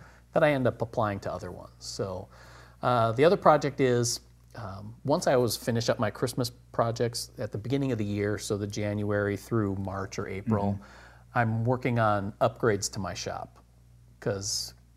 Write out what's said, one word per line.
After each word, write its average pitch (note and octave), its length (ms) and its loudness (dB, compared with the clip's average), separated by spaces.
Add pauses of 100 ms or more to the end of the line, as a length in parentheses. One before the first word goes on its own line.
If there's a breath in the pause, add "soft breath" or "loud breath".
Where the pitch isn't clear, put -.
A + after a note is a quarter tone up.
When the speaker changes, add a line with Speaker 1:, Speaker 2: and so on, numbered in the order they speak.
(320 loud breath)
Speaker 1:
that E3 100 4
I D3+ 100 6
end C3 140 2
up - 160 0
applying G#2+ 380 0
to D#2+ 120 -6
other F2 200 -8
ones. - 280 -16
So, F#2+ 480 -8 (520 loud breath)
uh, A#2+ 320 2
the B2+ 120 4
other F#3 120 6
project D3+ 440 4
is, A#2+ 400 2 (340)
um, G2+ 400 -12 (100)
once D#3 220 2
I D#3+ 80 4
was B2 220 4
finish A#2 320 -2
up A#2+ 100 2
my G#2+ 120 0
Christmas A#2 400 -4 (220)
projects A#2 640 -2
at A#2 120 -8
the B2 80 -8
beginning C3+ 320 -2
of A2+ 80 0
the G#2+ 60 -2
year, G2+ 340 -2
so - 180 -4
the G2+ 120 -4
January G#2 680 -2
through G#2 400 0
March G2 420 -6
or - 100 -6
April, G2+ 460 0
Speaker 2:
Mm-hmm. G2+ 80 -8 (560 loud breath)
Speaker 1:
I'm A2+ 260 0
working B2 340 2
on G#2 420 2
upgrades A#2 520 2
to G#2+ 80 -8
my F2+ 140 -6
shop, - 440 -10 (640)
'cause - 540 -4 (220)